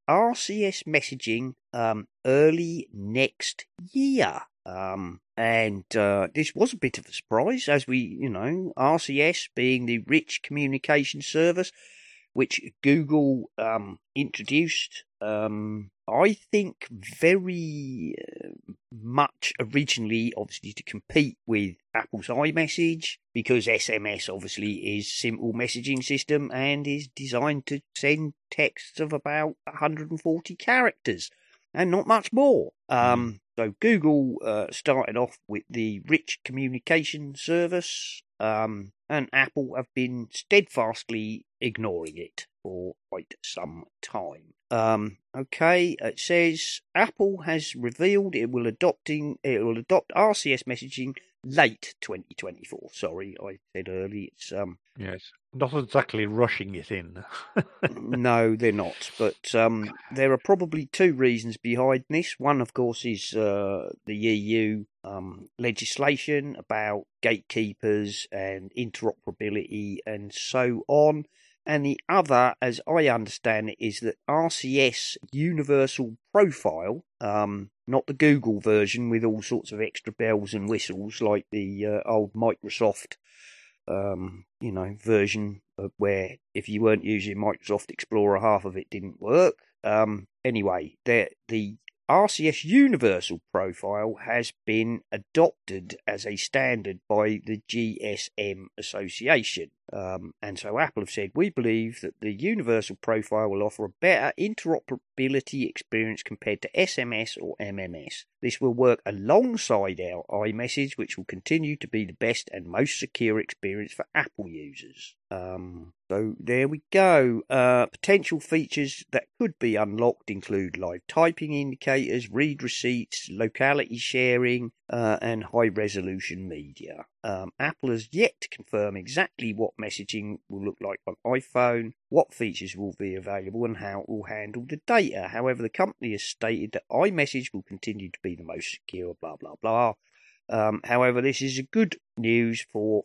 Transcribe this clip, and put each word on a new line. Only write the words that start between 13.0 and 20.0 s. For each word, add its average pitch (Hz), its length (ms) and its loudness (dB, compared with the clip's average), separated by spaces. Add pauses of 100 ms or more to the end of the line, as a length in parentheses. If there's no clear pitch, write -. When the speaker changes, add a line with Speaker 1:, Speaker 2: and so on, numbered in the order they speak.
Speaker 1:
um, 107 420 -2 (140)
introduced, 143 920 -2 (140)
um, 107 720 -4 (160)
I 170 260 4
think - 580 -2
very, 151 1200 0 (280)
uh, - 60 -16 (420)
much 120 680 -2
originally, 117 800 0